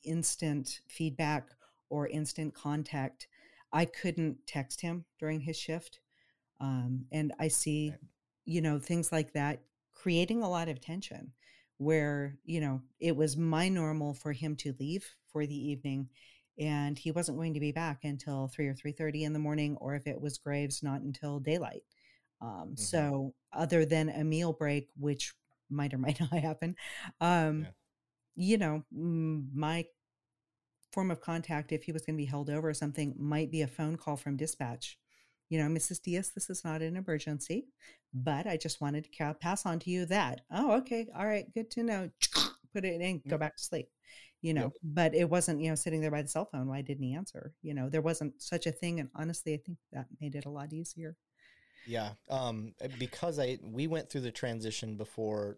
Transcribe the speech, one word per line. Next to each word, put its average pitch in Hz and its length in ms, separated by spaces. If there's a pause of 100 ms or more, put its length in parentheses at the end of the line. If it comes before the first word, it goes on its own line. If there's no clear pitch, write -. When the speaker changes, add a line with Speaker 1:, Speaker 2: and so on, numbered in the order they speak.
Speaker 1:
instant 151 840
feedback 151 640 (380)
or 147 180
instant 151 480
contact. 147 720 (440)
I 165 140
couldn't 165 520 (100)
text - 340
him 170 240 (140)
during 156 220
his 156 160
shift. - 420 (600)
Um, 127 520
and 151 280
I 160 100
see, 151 420
Speaker 2:
Right. - 80 (460)
Speaker 1:
you 165 160
know, 151 180
things 170 320
like 156 220
that 147 280 (320)
creating 180 500
a 190 60
lot 165 200
of 135 120
tension - 500 (460)
where, 143 680
you 165 160
know, 131 200 (180)
it 165 160
was 147 220
my 165 320
normal 156 440
for 151 200
him 151 240
to 143 220
leave 156 260 (260)
for 151 140
the 143 240
evening 135 400 (500)
and 147 380
he 160 140
wasn't 160 260
going 165 160
to 147 60
be 147 120
back 147 320
until 139 440
three 143 200
or 135 60
three 147 180
thirty 151 320
in 151 100
the 151 60
morning, 147 380
or 139 160
if 143 140
it 143 120
was 143 200
Graves, 143 420
not 139 200
until 143 380
daylight. 151 440 (580)
Um, 101 340
Speaker 2:
Mm-hmm. - 20
Speaker 1:
so 139 560 (200)
other 160 320
than 156 240
a 151 140
meal 160 300
break, 143 360 (100)
which 143 340 (360)
might 143 240
or 131 60
might 127 200
<laughs> 156 120
not - 20
happen, 165 420 (460)
um, 160 420
Speaker 2:
Yeah. 92 60 (640)
Speaker 1:
you 190 220
know, 156 260 (100)
m-, 156 600
my 160 320 (1080)
form 190 200
of 160 100
contact, 165 500
if 156 120
he 175 80
was 156 140
gonna 160 120
be 147 80
held 143 240
over 156 200
or 151 40
something, 147 440
might 151 340
be 160 100
a 143 60
phone 160 300
call 151 200
from 139 200
dispatch. 127 600 (520)
You 160 100
know, 151 100
"Missus 165 300
Diaz, 180 320
this - 180
is 190 140
not 156 180
an 165 160
emergency, 160 680 (460)
but 139 340
I 170 100
just - 240
wanted 147 240
to - 60
ca-, 156 220
pass 175 320
on 165 140
to 180 100
you 180 180
that." 175 340 (100)
"Oh, 233 280
okay. 233 360
All 190 100
right. 214 280
Good 226 180
to 233 120
know." 202 260 (120)
<clears throat> - 520
Put 190 120
it 170 160
in, 180 180 (100)
go 170 60
Speaker 2:
Yep. 151 40
Speaker 1:
back 151 180
to - 60
sleep, - 260 (520)
you 165 120
know, 131 120
Speaker 2:
Yep. 139 80 (100)
Speaker 1:
but 156 320
it 165 140
wasn't, 170 320
you 165 80
know, 156 60
sitting 160 260
there 156 100
by 147 100
the 139 60
cell 180 180
phone. 131 220
Why 135 140
didn't 139 220
he 127 120
answer? - 380 (100)
You 151 100
know, 135 160
there 156 120
wasn't 156 400
such 170 260
a 156 40
thing. 170 280
And 135 160
honestly, 160 380
I 147 40
think 170 220 (140)
that 131 140 (120)
made 147 160
it 143 100
a 143 40
lot 147 240
easier. 160 420 (720)
Speaker 2:
Yeah. 110 260 (180)
Um, 113 440 (240)
because 147 420
I, 127 240
we 120 240
went 160 220
through 139 120
the 123 100
transition 110 680
before 104 600